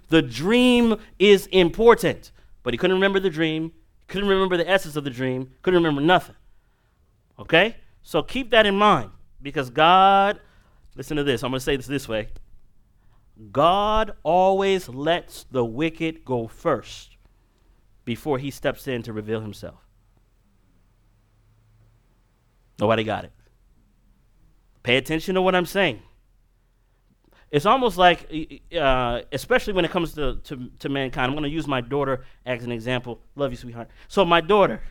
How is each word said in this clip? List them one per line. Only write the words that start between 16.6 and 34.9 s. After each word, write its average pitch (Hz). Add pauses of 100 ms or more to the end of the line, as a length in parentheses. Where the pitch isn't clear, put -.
before 127
he 139
steps -
in 123
to 113
reveal 107
himself. 98 (3000)
Nobody 110
got 104
it. - (1500)
Pay 127
attention 160
to 185
what 185
I'm 180
saying. 143 (1500)
It's 151
almost 226
like, 160 (160)
uh, 127 (100)
especially 220
when 180
it -
comes 165
to, 139
to, 127 (100)
to 151
mankind, 135
I'm 143
gonna 151
use 151
my 135
daughter 135 (200)
as 123
an 120
example. 120 (160)
Love 139
you, 120
sweetheart. 117 (200)
So 196
my 170
daughter 190